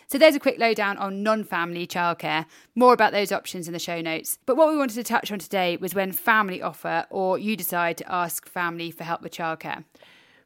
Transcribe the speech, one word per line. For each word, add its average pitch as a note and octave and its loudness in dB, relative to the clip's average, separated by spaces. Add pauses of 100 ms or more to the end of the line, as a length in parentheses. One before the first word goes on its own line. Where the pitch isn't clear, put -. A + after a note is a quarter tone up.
So - -4
there's D4 8
a - 0
quick - 0
lowdown G#3+ 0
on G3 -6
non-family F3 -2
childcare. E3 -2 (300)
More B3 10
about G#3+ 6
those G3+ 0
options F#3 -6
in E3+ -10
the E3+ -8
show E3+ -6
notes. D#3+ -6
But A#3+ 2
what D#4 8
we D#4 2
wanted C4+ -2
to A#3+ -6
touch A3 -2
on G3+ -6
today F3+ -2
was F3+ -4
when F#3+ -2
family G#3 2
offer E3 -4
or F#3 -2
you G#3 -2
decide E3+ -2
to - -10
ask F3 -4
family E3+ -6
for D#3+ -14
help E3 -6
with E3 -14
childcare. D#3+ -8 (640)